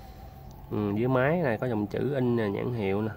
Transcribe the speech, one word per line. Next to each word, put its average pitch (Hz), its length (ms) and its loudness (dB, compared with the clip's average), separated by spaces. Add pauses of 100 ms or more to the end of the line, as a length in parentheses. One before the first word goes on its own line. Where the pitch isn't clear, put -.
(720)
Ừ, 104 240 0
dưới 113 120 2
máy 131 340 4
này 120 160 2
có 127 100 -2
dòng 107 200 0
chữ - 260 -2
in 123 220 2
nè, 113 120 2
nhãn 110 260 0
hiệu 101 280 0
nè 107 160 -2